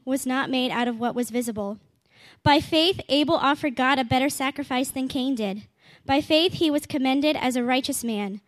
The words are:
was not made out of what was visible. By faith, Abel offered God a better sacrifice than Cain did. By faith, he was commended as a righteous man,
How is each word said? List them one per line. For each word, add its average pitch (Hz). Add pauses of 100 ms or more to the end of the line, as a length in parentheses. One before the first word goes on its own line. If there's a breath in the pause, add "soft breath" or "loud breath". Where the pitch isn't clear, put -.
was 262
not 254
made 254
out 240
of 226
what 233
was 247
visible. 220 (640 soft breath)
By 294
faith, 339
Abel 294
offered 277
God 262
a 262
better 262
sacrifice 262
than 262
Cain 269
did. 208 (420 soft breath)
By 277
faith, 320
he 320
was 294
commended 277
as 254
a 247
righteous 254
man, 208